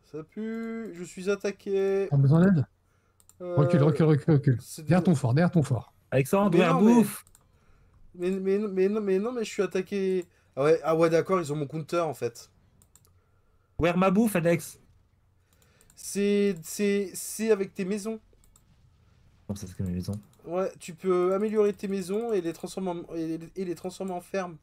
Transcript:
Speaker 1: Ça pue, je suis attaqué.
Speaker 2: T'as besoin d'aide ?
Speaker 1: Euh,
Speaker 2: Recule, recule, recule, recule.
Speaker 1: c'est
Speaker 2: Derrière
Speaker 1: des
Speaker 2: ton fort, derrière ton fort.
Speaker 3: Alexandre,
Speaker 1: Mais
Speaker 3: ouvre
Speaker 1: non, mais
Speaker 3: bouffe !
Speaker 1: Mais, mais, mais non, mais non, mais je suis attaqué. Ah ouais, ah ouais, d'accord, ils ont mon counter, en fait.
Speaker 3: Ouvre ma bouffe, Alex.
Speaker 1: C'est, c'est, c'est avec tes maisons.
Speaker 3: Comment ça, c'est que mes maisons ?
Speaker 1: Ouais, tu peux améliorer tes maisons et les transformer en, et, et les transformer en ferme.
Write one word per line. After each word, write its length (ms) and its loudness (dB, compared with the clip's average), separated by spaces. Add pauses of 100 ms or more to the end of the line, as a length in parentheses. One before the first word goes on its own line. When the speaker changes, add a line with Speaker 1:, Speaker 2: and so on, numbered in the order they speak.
Speaker 1:
Ça 200 -14
pue, 680 -10
je 100 -14
suis 260 -8
attaqué. 800 -2
Speaker 2:
T'as 80 2
besoin 280 6
d'aide ? 200 4 (760)
Speaker 1:
Euh, 140 -6
Speaker 2:
Recule, 280 4
recule, 220 2
recule, 280 4
recule. 280 2
Speaker 1:
c'est 200 -16
Speaker 2:
Derrière 200 2
Speaker 1:
des 40 -2
Speaker 2:
ton 100 4
fort, 180 0
derrière 180 2
ton 120 2
fort. 300 -4 (180)
Speaker 3:
Alexandre, 460 2
Speaker 1:
Mais 80 6
Speaker 3:
ouvre 80 2
Speaker 1:
non, 80 4
mais 120 8
Speaker 3:
bouffe ! 320 2 (920)
Speaker 1:
Mais, 160 -2
mais, 260 0
mais 320 0
non, 120 -2
mais 180 0
non, 120 -4
mais 120 -6
je 60 -8
suis 120 -4
attaqué. 640 -2 (300)
Ah 80 -2
ouais, 200 4
ah 120 2
ouais, 140 4
d'accord, 300 2
ils 140 -6
ont 20 -4
mon 120 -6
counter, 320 -6
en 140 -2
fait. 360 -10 (1300)
Speaker 3:
Ouvre 160 2
ma 160 4
bouffe, 240 2
Alex. 440 0 (1160)
Speaker 1:
C'est, 680 0
c'est, 520 -2
c'est 380 -4
avec 220 0
tes 120 -6
maisons. 340 -6 (1300)
Speaker 3:
Comment 120 -8
ça, 100 -14
c'est 80 -16
que 80 -6
mes 80 -4
maisons ? 280 -6 (260)
Speaker 1:
Ouais, 340 -4
tu 140 -14
peux 420 0
améliorer 380 2
tes 160 -8
maisons 420 -4
et 80 0
les 140 -4
transformer 380 -8
en, 240 -10
et, 220 -6 (200)
et 80 -6
les 100 -6
transformer 380 -10
en 80 -8
ferme. 420 -8